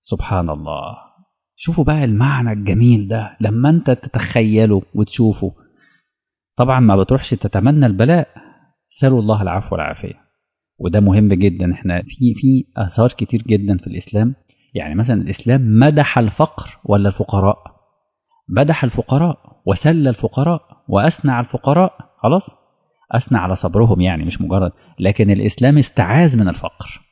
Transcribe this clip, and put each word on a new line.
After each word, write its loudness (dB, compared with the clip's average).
سبحان -4
الله، -10
شوفوا -2
بقى 0
المعنى 0
الجميل 2
ده -8
لما 0
أنت 2
تتخيله 0
وتشوفه. -2
طبعًا 0
ما 4
بتروحش 0
تتمنى 0
البلاء، 2
سألوا 2
الله 0
العفو -4
والعافية، -8
وده 0
مهم 4
جدًا. 0
إحنا -4
في، -2
في 0
آثار 0
كتير -4
جدًا 0
في -10
الإسلام، -4
يعني -8
مثلًا 0
الإسلام 0
مدح 2
الفقر -4
ولا 2
الفقراء؟ 0
مدح 0
الفقراء -2
وسل 2
الفقراء -2
وأثنى 0
على -2
الفقراء، -2
خلاص، 0
أثنى 0
على -2
صبرهم 2
يعني، 0
مش -6
مجرد، -2
لكن 2
الإسلام 2
استعاذ 2
من 2
الفقر -12